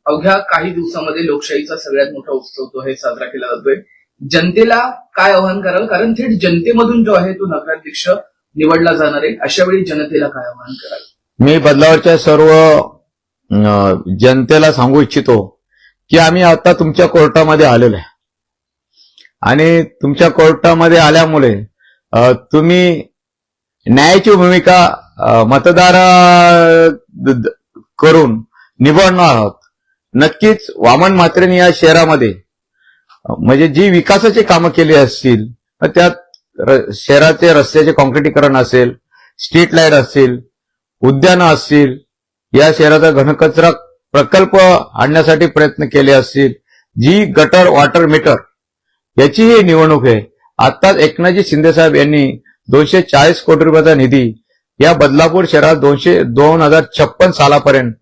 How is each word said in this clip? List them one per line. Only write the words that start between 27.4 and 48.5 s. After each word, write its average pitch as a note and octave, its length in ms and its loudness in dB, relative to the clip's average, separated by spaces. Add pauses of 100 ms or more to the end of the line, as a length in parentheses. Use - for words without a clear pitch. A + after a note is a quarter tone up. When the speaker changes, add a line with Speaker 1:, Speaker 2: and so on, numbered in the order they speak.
Speaker 2:
करून D3+ 440 0 (380)
निवडणार F3 540 2
आहोत. G#2+ 180 -4 (640)
नक्कीच D#3+ 520 -2 (100)
वामन D3+ 360 0
म्हात्रेंनी F3+ 460 0
या F3+ 160 2
शहरामध्ये, D#3+ 600 0 (880)
अ, - 140 -12
म्हणजे C3+ 300 0
जी F3 220 0
विकासाची G3+ 520 0
कामं E3+ 260 0
केली D#3 260 0
असतील, B2 520 0 (340)
अ, D#3 60 -4
त्यात E3+ 240 0 (480)
र-, A#2+ 360 -2
शहराचे D#3 580 2
रस्त्याचे D#3 400 0
काँक्रिटीकरण C#3+ 640 -2
असेल, B2+ 380 -2 (440)
स्ट्रीट E3 360 -2
लाईट D#3+ 180 2
असतील, C3 460 0 (640)
उद्यानं D#3 440 0
असतील, D3 540 0 (600)
या D#3 200 4
शहराचा D#3 320 2
घनकचरा D3+ 600 0 (420)
प्रकल्प F#3+ 440 0 (380)
आणण्यासाठी D#3 520 0
प्रयत्न D3+ 380 -2
केले C#3 280 0
असतील, C3+ 400 0 (480)
जी F3+ 240 2
गटर D#3+ 440 2
वॉटर D3 380 0
मीटर D3+ 300 0 (840)